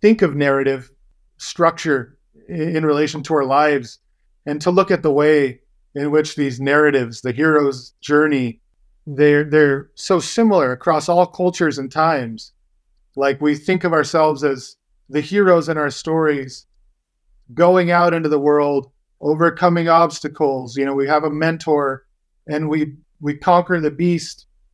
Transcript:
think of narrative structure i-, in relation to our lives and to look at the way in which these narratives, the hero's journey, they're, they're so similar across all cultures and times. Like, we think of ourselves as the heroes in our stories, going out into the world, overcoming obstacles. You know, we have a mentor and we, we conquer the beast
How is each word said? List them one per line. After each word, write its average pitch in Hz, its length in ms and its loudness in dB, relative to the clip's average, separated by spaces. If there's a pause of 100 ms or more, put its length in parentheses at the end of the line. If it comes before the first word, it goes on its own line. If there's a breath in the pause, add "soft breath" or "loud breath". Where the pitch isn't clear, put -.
think 220 220 4
of 147 140 0
narrative 139 540 0 (480)
structure 165 800 -2 (300)
i-, - 40 -14
in 160 320 -4
relation 151 400 0
to 160 100 -4
our 143 100 2
lives 139 540 0 (480)
and 147 160 -6
to 180 80 0
look 185 200 2
at 175 120 0
the 160 100 0
way 143 480 2 (340)
in 143 160 -4
which 151 260 0
these 135 240 -4
narratives, 135 600 0
the 127 120 -4
hero's 143 580 0 (100)
journey, 147 600 0 (460)
they're, 147 380 2
they're 143 500 2
so 185 260 -2
similar 180 520 0
across 151 360 -2
all 175 180 2
cultures 175 520 -2
and 135 120 -10
times. 135 640 -4 (640)
Like, 139 240 -2
we 147 160 0
think 175 280 -4
of 175 80 0
ourselves 156 520 0
as 135 320 -6 (320)
the 147 120 -2
heroes 175 480 2
in 160 80 -4
our 147 140 -2
stories, 151 760 -4 (880)
going 175 360 4
out 175 240 2
into 160 140 -2
the 147 100 2
world, 143 540 0 (280)
overcoming 165 680 0
obstacles. 147 880 0
You 135 80 -2
know, 139 100 -4
we 139 140 -2
have 151 160 0
a 156 60 -4
mentor 151 760 -2 (400)
and 156 220 -6
we, 151 260 -4 (260)
we 147 160 -6
conquer 175 440 0
the 151 100 -2
beast 165 560 -4 (280)